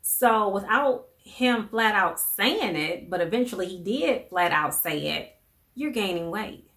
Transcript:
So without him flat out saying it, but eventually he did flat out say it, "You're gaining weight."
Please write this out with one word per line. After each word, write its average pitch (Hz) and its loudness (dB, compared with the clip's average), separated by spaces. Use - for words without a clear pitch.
So 220 2
without 233 0
him 240 0
flat 220 2
out 190 2
saying 240 0
it, 156 -4
but 175 0
eventually 190 0
he 180 -10
did 262 0
flat 180 2
out 151 2
say 151 -2
it, 151 -6
"You're 285 -4
gaining 180 -2
weight." - -8